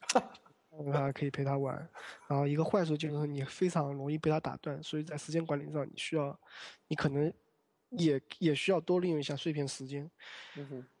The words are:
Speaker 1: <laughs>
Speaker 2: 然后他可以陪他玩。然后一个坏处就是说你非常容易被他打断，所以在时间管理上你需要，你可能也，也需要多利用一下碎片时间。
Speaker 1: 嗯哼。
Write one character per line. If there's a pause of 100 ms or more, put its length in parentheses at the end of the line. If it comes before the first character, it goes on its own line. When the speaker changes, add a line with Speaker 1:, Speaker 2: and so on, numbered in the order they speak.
Speaker 1:
<laughs> (300)
Speaker 2:
然
后
他
可
以
陪
他
玩。 (520)
然
后
一
个
坏
处
就
是
说
你
非
常
容
易
被
他
打
断，
所
以
在
时
间
管
理
上
你
需
要， (480)
你
可
能 (580)
也， (180)
也
需
要
多
利
用
一
下
碎
片
时
间。 (480)
Speaker 1:
嗯
哼。 (140)